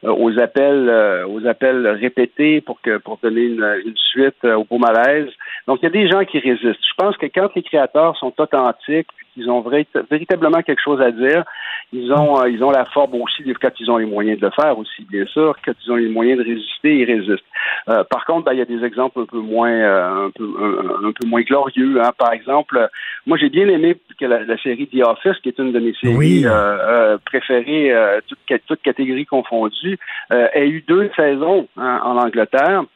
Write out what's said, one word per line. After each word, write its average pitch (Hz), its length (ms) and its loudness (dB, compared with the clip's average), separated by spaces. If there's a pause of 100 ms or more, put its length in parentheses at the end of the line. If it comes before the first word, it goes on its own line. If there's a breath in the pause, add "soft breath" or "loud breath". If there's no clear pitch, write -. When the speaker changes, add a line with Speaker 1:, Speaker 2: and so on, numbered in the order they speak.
Speaker 1:
euh, 110 80 0
aux 113 260 2
appels, 135 520 2
euh, 101 360 2
aux 107 200 -6
appels 127 400 0
répétés 123 720 0
pour - 220 -12
que, 107 160 -2
pour 107 240 -12
donner 117 220 0
une, 113 220 -2 (200)
une 113 100 -10
suite, 135 480 0
euh, 113 120 4
au 110 80 0
Beau 120 120 -6
Malaise. 123 520 2 (380 loud breath)
Donc, 135 140 0
il - 40 -2
y 165 40 0
a - 20 0
des 190 200 2
gens 190 160 2
qui 156 140 -4
résistent. 117 260 0 (200)
Je - 160 -2
pense 202 140 0
que - 80 -6
quand 185 320 -2
les 175 60 -2
créateurs 156 560 2
sont 127 200 -8
authentiques, 143 800 0
puis - 160 -20
qu'ils 120 180 -6
ont 123 120 2
vrai-, 143 240 -2 (240)
véritablement 165 500 0
quelque 151 220 -2
chose 143 180 -2
à 123 100 4
dire, 135 340 2 (480 loud breath)
ils 123 200 -4
ont, 147 300 4
euh, 123 80 2
ils 117 120 -2
ont 135 80 4
la 131 140 4
forme 135 300 0
aussi, 120 280 -6 (200)
quand 127 80 2 (100)
ils 117 100 -4
ont 117 60 2
les 110 100 0
moyens 104 320 -2
de 101 80 -2
le 95 60 0
faire 143 260 0
aussi, - 320 -16
bien 98 160 -4
sûr, 156 380 0
quand 127 80 -4 (140)
ils 120 60 -8
ont 120 40 0
les 117 120 0
moyens 117 300 2
de 120 60 -2
résister, 117 540 -2
ils 123 60 4
résistent. 104 400 0 (440 loud breath)
Euh, 110 160 2
par 123 220 -4
contre, 165 200 -2
ben, 135 60 0
il 131 60 0
y 123 40 -2
a - 40 0
des 117 180 -6
exemples 127 360 -4
un 113 60 -6
peu 117 120 -10
moins, 113 320 -2
euh, 98 560 0
un 98 80 -6
peu, 113 100 -10 (160)
un, 101 480 -4
un 107 40 -4
peu 117 140 -8
moins 117 160 0
glorieux, 135 600 0
hein. 120 160 2
Par 117 140 2
exemple, 131 440 -2
euh, 113 100 4 (400 loud breath)
moi, 156 120 0
j'ai 147 100 2
bien 185 200 2
aimé 170 280 2 (220)
que 143 80 -4
la, 117 180 0
la 113 140 -2
série 131 300 -4
The 127 180 0
Office, 175 360 0
qui 131 80 -4
est - 80 -10
une 131 140 -2
de 120 80 0
mes 117 200 -2
séries, 120 160 0
Speaker 2:
Oui. 160 280 4
Speaker 1:
euh, 117 60 2
euh, 107 760 2
préférées, 135 680 0
euh, 107 320 2
toutes - 120 -16 (100)
ca-, 120 180 0
toutes - 160 -6
catégories 135 440 -2
confondues, 120 720 -4 (340 loud breath)
euh, 120 220 4
ait 143 140 2
eu 156 200 -4
deux 196 260 2
saisons, 151 640 2
hein, 123 280 -2
en 123 120 -2
Angleterre. 123 680 2 (140)